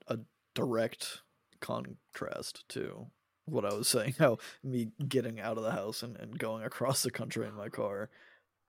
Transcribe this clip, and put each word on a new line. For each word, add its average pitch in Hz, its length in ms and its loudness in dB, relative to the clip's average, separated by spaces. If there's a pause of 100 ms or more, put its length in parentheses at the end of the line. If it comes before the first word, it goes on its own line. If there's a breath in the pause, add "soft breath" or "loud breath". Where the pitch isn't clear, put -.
a 117 100 0 (360)
direct 113 680 2 (380)
contrast - 1080 -6
to - 360 -4 (400)
what 123 200 2
I 101 80 2
was 107 140 2
saying, 123 260 4
<laughs> - 40 -6
how 131 200 8 (240 loud breath)
me 123 300 0 (140)
getting 120 320 2
out 110 200 -2
of 110 60 -2
the - 80 2
house 107 300 -2
and, 117 140 -8
and - 220 -10
going 110 260 -2
across 127 380 2
the 127 80 2
country - 360 -2
in 107 80 -8
my 104 140 -8
car 107 400 -2 (600 soft breath)